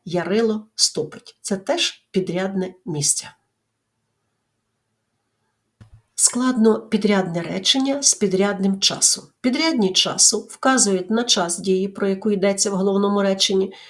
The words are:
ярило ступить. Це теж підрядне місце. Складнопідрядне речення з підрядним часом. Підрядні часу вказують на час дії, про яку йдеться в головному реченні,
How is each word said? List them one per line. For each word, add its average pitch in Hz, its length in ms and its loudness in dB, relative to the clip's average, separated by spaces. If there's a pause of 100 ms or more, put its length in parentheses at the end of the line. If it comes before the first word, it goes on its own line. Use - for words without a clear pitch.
ярило 208 600 0 (100)
ступить. - 680 -4
Це 196 160 -4
теж - 540 -4
підрядне 185 640 -2 (120)
місце. 151 460 -4 (2750)
Складнопідрядне 208 1300 2
речення 269 600 -2
з - 100 4
підрядним 196 680 0
часом. - 460 0 (160)
Підрядні 254 520 0
часу - 580 2
вказують 202 580 0
на 220 140 0
час 175 360 -2
дії, 185 280 0
про 196 200 -4
яку 196 240 -2
йдеться 196 400 0
в - 20 -4
головному 202 480 0
реченні, 190 520 0 (160)